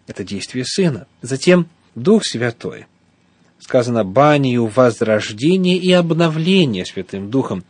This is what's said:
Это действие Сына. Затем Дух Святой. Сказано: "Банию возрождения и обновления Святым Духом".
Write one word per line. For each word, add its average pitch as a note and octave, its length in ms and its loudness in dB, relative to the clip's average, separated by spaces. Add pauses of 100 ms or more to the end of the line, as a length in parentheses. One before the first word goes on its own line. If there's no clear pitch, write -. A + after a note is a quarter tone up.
Это - 160 -12
действие G2+ 400 -8
Сына. C#3 440 -2 (140)
Затем E3+ 460 2 (260)
Дух F3+ 300 2
Святой. A2+ 640 -6 (720)
Сказано: A#2 460 0
"Банию B2 600 2
возрождения B2 1120 0
и F3+ 140 0
обновления E3 920 2
Святым G2 440 -10
Духом". A2+ 400 -4